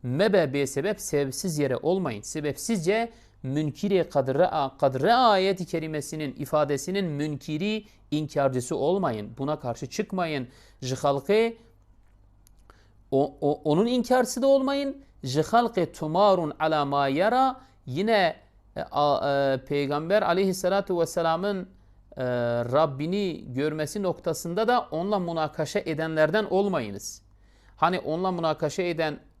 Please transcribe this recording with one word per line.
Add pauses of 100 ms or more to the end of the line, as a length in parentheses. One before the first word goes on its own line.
Mebe
be
sebep
sebepsiz
yere
olmayın.
Sebepsizce (300)
münkiri
kadre, (300)
kadre
ayeti
kerimesinin
ifadesinin
münkiri (260)
inkarcısı
olmayın.
Buna
karşı
çıkmayın. (340)
Ji
halkı (1600)
o,
o,
onun
inkarcısı
da
olmayın. (220)
Ji
halkı
tumarun
ala
ma
yara. (260)
Yine, (400)
e, (100)
a,
e,
Peygamber
aleyhissalatu
vesselamın, (480)
e, (480)
Rabbini
görmesi
noktasında
da
onunla
münakaşa
edenlerden
olmayınız. (540)
Hani
onunla
münakaşa
eden (220)